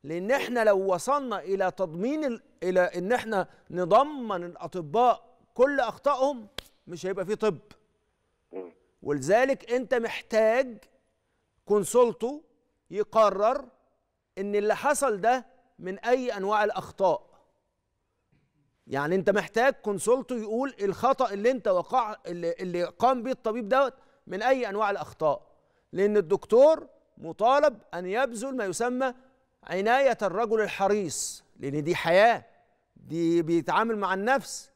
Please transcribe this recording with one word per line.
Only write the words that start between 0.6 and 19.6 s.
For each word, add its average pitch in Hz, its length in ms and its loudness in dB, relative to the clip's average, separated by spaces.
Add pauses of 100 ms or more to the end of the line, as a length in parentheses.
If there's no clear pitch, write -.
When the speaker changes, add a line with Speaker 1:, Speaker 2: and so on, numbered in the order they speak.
Speaker 1:
لو 196 300 2
وصلنا 247 460 -2
إلى 185 320 -2
تضمين 196 520 -4
ال-، 240 180 -4 (220)
إلى 185 180 2
إن 180 300 -2
إحنا 214 360 -2 (240)
نضمن 208 720 0
الأطباء 175 960 -2 (160)
كل 269 260 2
أخطائهم، 262 680 -2 (400)
مش 170 180 -14
هيبقى 185 200 -4
فيه 202 100 -4
طب. 202 220 -2 (920)
Speaker 2:
مم. 92 200 -12 (320)
Speaker 1:
ولذلك 202 680 0
أنت 254 220 -2
محتاج 226 840 0 (880)
كونسولتو 233 760 2 (500)
يقرر 214 760 2 (720)
إن 202 180 -6
اللي 208 200 0
حصل 254 460 -2
ده 240 240 0 (340)
من 185 200 -10
أي 240 380 -2
أنواع 208 260 0
الأخطاء. - 720 -2 (1500)
يعني 143 280 -2
أنت 196 140 2
محتاج 214 440 0